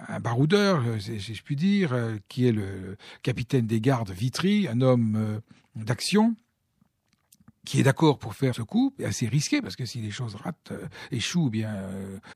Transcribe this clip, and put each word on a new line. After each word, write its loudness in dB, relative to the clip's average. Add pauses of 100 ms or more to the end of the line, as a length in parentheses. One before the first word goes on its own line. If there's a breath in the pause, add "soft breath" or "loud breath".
un -6
baroudeur, 4
euh, -2
si, -6
si -8
je -14
puis -6
dire, 2
euh, -2 (120)
qui 2
est 6
le -4 (240 loud breath)
capitaine 0
des 2
gardes 0
Vitry, 0
un 0
homme, 4
euh, -2 (360 soft breath)
d'action, 2 (1300)
qui -2
est 6
d'accord 4
pour -10
faire 0
ce -6
coup, 0
et -6
assez -2
risqué, 0
parce -8
que -8
si -8
les -6
choses -8
ratent, -12
euh, -10 (240 loud breath)
échouent, 0
eh 0
bien, -2
euh, -8 (180 loud breath)